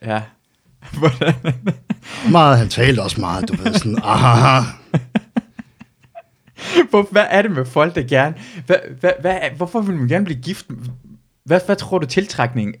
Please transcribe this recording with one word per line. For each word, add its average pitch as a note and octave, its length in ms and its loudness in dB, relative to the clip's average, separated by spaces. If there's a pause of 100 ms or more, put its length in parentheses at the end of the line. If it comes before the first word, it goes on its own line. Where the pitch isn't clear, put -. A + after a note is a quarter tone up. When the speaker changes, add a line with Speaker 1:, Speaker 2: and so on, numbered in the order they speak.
Speaker 1:
Ja. A2 160 -4 (380)
<laughs> - 400 -18
Hvordan? D3 360 0 (960)
Speaker 2:
Meget, D3 280 8
han A2 100 2
talte A#2+ 340 2
også F#2+ 180 -6
meget, F#2 280 -4
du G3 140 -4
ved, A3 120 -2
sådan, A2+ 280 0
ahaha. C3 600 4 (2250)
Speaker 1:
Hvor, G3+ 220 2
hvad G#3 180 4
er G3 120 4
det G#3+ 80 -2
med C3 140 -2
folk, D3+ 300 0
der D#3 80 -2
gerne, C#3 320 2 (320)
hvad, F3+ 100 4 (240)
hvad, F3 100 2 (100)
hvad F#3 220 -2
er, D3+ 140 -6
hvorfor F3 240 -4
vil G3 160 -2
man B2+ 120 -2
gerne F3+ 160 0
blive D3+ 160 -6
gift? D#3+ 260 -10 (800)
Hvad, F3+ 220 2
hvad G3+ 100 2
tror - 220 -4
du, D#3 80 -2
tiltrækningen B2 760 -4